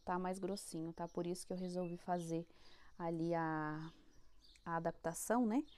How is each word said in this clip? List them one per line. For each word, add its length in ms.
tá 160
mais 200
grossinho, 520
tá? 160
Por 200
isso 180
que 80
eu 40
resolvi 400
fazer 480
ali 360
a, 580
a 100
adaptação, 720
né? 180